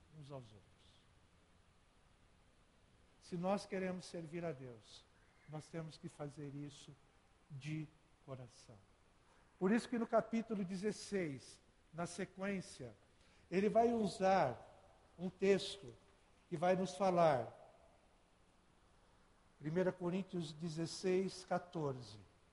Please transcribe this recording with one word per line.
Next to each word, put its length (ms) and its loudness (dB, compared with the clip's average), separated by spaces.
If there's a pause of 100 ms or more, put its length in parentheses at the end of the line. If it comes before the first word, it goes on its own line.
(180)
uns 120 -16
aos 140 -12
outros. 200 -20 (2500)
Se 120 -8
nós 300 0
queremos 400 -4
servir 380 -8
a 80 -4
Deus, 520 -16 (460)
nós 160 -10
temos 320 -10
que 100 -10
fazer 460 -10
isso 400 -12 (560)
de 360 -6 (380)
coração. 540 -14 (800)
Por 120 6
isso 180 4
que 100 0
no 80 0
capítulo 580 2
dezesseis, 960 -4 (340)
na 140 -4
sequência, 880 -6 (560)
ele 180 4
vai 240 6
usar 680 4 (600)
um 120 -4
texto 640 2 (540)
que 80 -4
vai 200 6
nos 200 0
falar, 560 6 (2000)
Primeira 340 0
Coríntios 600 -4
dezesseis, 920 -2
quatorze. 760 -6 (320)